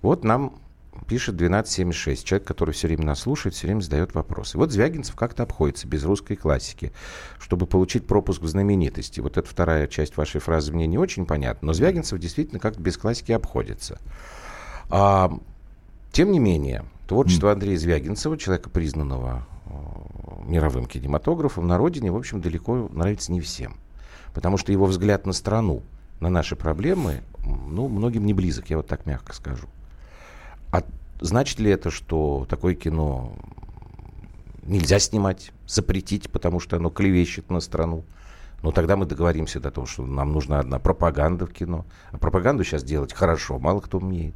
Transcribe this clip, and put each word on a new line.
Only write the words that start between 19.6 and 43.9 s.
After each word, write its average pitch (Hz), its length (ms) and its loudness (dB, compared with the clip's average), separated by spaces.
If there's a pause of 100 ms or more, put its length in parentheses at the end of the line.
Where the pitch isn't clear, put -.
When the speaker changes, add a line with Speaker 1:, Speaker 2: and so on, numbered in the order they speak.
Speaker 1:
э, - 40 -14 (800)
мировым 73 380 2
кинематографом, 87 840 0
на 87 80 6
родине, 127 340 2
в 87 60 0
общем, 113 240 -6
далеко 90 520 -2
нравится 90 380 0
не 87 100 0
всем. - 360 -10 (560)
Потому 95 240 0
что - 160 0
его 98 140 6
взгляд 95 400 2
на 95 60 -2
страну, 98 500 0 (360)
на 82 120 0
наши 85 260 0
проблемы, 87 640 0 (240)
м, 69 300 -4
ну, 123 140 -2
многим 113 360 0
не 104 80 4
близок, 92 380 0
я 80 80 0
вот 76 100 -4
так - 180 -6
мягко - 280 -6
скажу. - 340 -10 (1040)
А 87 100 2 (380)
значит 117 400 0
ли 104 100 6
это, 90 200 2
что 73 580 0
такое - 260 0
кино 73 600 -2 (1300)
нельзя 95 320 4
снимать, 98 540 0 (140)
запретить, - 640 0
потому 87 280 0
что 87 180 -2
оно 85 140 2
клевещет 90 600 2
на 87 100 0
страну? 82 440 -2 (580)
Ну, 80 100 0
тогда 87 240 8
мы 98 100 2
договоримся 80 540 2
до 69 100 -4
того, 67 160 -6
что - 180 -8
нам 69 280 0
нужна 73 260 2
одна 65 200 0
пропаганда 85 680 2
в - 60 -14
кино. 85 320 -4 (280)
А - 60 -12
пропаганду 95 460 4
щас 76 180 -2
делать 69 300 -2
хорошо, 80 460 2
мало 85 220 2
кто - 180 -4